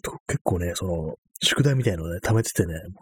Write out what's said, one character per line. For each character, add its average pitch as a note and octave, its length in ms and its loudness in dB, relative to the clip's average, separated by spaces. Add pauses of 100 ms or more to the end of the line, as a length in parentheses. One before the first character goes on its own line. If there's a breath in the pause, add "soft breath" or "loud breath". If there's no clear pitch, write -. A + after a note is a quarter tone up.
と-、 - 100 -8 (140)
結 - 160 -2
構 F#2 180 2
ね、 F2 140 -2
そ F#2 120 -6
の、 E2 280 -2 (280)
宿 - 200 4
題 C#3 120 4
み C3 100 2
た A2+ 60 2
い - 20 4
な E2+ 60 -4
の E2 100 -6
を E2+ 60 -4
ね、 F#2 60 -6
溜 - 120 0
め A2+ 100 6
て - 120 -4
て G2+ 100 4
ね、 E2+ 80 -4 (300)